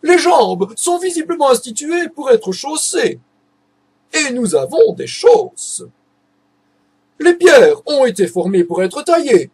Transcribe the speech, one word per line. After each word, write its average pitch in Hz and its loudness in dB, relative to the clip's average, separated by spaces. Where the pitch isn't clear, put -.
Les 349 2
jambes 226 0
sont 349 -4
visiblement 339 -2
instituées 294 -4
pour 269 -6
être 214 0
chaussées. 294 -6
Et 294 -4
nous 233 -4
avons 254 0
des - -10
chausses. - 0
Les 349 4
pierres 302 6
ont 285 0
été 202 -2
formées 180 -2
pour 170 -2
être 190 -6
taillées 277 0